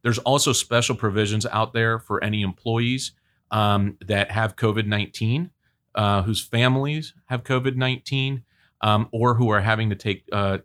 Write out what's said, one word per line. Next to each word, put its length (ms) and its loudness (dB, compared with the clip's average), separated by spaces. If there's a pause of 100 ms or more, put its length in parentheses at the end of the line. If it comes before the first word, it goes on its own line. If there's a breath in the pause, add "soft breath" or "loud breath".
there's 160 0
also 340 2
special 420 0
provisions 520 0
out 260 -2
there 260 0
for 240 -4
any 200 -2
employees, 680 -2 (380)
um, 540 2
that 260 0
have 260 -2
covid 300 0
nineteen, 640 -2 (440)
uh, 280 2
whose 220 -2
families 680 0 (120)
have 180 -6
covid 320 -2
nineteen, 640 -2 (380)
um, 320 2
or 220 2
who 140 2
are 120 2
having 300 2
to 60 -2
take, 360 -4
uh, 320 0